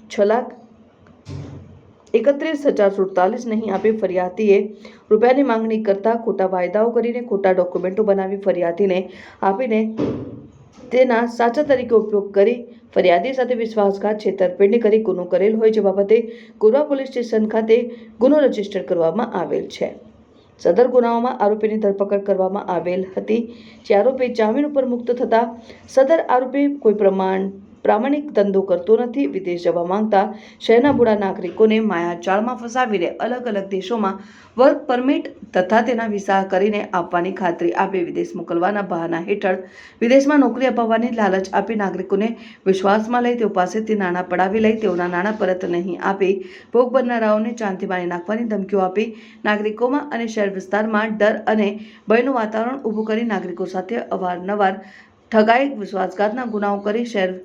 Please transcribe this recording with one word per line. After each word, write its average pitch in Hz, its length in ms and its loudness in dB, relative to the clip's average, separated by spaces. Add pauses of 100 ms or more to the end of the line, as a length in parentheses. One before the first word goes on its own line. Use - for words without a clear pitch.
છ - 120 -4
લાખ 214 320 2 (1600)
એકત્રીસ 285 520 2
હજાર 202 320 2
સુડતાલીસ 190 480 0
નહીં 220 280 -2
આપી 214 200 2 (100)
ફરિયાદીએ 185 560 2 (500)
રૂપિયાની 247 400 4
માંગણી 220 320 -2
કરતા 202 320 0 (140)
ખોટા 190 260 0
વાયદાઓ 202 440 0
કરીને 240 340 -4
ખોટા 190 260 2
ડોક્યુમેન્ટો 185 520 -2
બનાવી 196 360 0
ફરિયાદીને 180 540 0 (420)
આપીને 220 400 0 (1080)
તેના 240 360 4
સાચા 233 360 0
તરીકે 254 320 0
ઉપયોગ 208 400 2
કરી 214 220 4 (380)
ફરિયાદી 262 400 4
સાથે 247 200 0
વિશ્વાસઘાત 214 720 -2
છેતરપિંડી 202 560 2
કરી 220 220 4
ગુનો 180 220 -2
કરેલ 190 320 2
હોય 220 140 4
જે 220 160 2
બાબતે 196 320 4 (420)
ગોરવા 226 240 6
પોલીસ 269 240 -2
સ્ટેશન 220 400 -2
ખાતે 220 300 2 (420)
ગુનો 294 240 6
રજિસ્ટર 208 380 -2
કરવામાં 180 580 -2
આવેલ - 280 -4
છે. - 200 -6 (720)
સદર 196 280 4
ગુનાઓમાં 240 540 2
આરોપીની 214 420 0
ધરપકડ 202 460 0
કરવામાં 190 460 -2
આવેલ 180 280 -2 (120)
હતી 220 260 -2 (440)
જે - 120 4
આરોપી 247 420 0
જામીન 262 300 0
ઉપર 269 160 0
મુક્ત 240 260 -4
થતા 233 320 0 (440)
સદર 277 320 4
આરોપી 262 460 0 (100)
કોઈ 208 280 2
પ્રમાણ 190 480 0 (320)
પ્રામાણિક 262 480 0
ધંધો 196 300 2
કરતો 175 340 2
નથી, 247 300 -2
વિદેશ 175 380 -6
જવા 170 200 0
માંગતા 202 380 2 (380)
શહેરના 254 320 4
ભોળા 233 300 4
નાગરિકોને 208 580 2
માયાજાળમાં 190 800 -2
ફસાવીને 233 500 -2 (140)
અલગ 240 260 -4
અલગ 196 220 -4
દેશોમાં 196 500 -4 (360)
વર્ક 285 280 4
પરમિટ 262 420 0 (260)
તથા 208 280 2
તેના 226 240 -2
વિઝા 196 380 0
કરીને 196 360 0 (120)
આપવાની 180 480 -2
ખાતરી 175 340 -2 (100)
આપી 190 200 -2
વિદેશ 175 320 -6
મોકલવાના 180 580 -2
બહાના 165 340 -4
હેઠળ 196 320 -2 (400)
વિદેશમાં 277 460 4
નોકરી 247 260 0
અપાવવાની 233 480 0
લાલચ 190 320 0
આપી 202 300 -2
નાગરિકોને 190 460 -2 (380)
વિશ્વાસમાં 214 560 2
લઈ 240 140 0
તેઓ 214 240 0
પાસેથી 214 420 -2
નાણાં 180 260 -2
પડાવી 190 380 0
લઈ 220 100 4
તેઓના 180 380 -2
નાણાં 208 240 -2
પરત 185 380 -2
નહીં 175 260 -4
આપી 196 320 0 (380)
ભોગ 240 200 4
બનનારાઓને 226 680 0
જાનથી 190 340 -4
મારી 175 220 -4
નાખવાની 214 360 -4
ધમકીઓ 190 380 0
આપી 214 200 -2 (340)
નાગરિકોમાં 214 680 -2
અને 233 140 -4
શહેર 202 340 -2
વિસ્તારમાં 214 580 -2
ડર 214 280 2
અને 214 260 2 (360)
ભયનું 247 260 2
વાતાવરણ 226 500 -4
ઊભું 220 260 -4
કરી 226 220 -2
નાગરિકો 180 420 -6
સાથે 226 320 -6 (120)
અવારનવાર 190 600 -2 (540)
ઠગાઈ, 226 360 4 (100)
વિશ્વાસઘાતના 202 640 -2
ગુનાઓ 202 340 -2
કરી 214 260 -2
શહેર 202 260 -2 (140)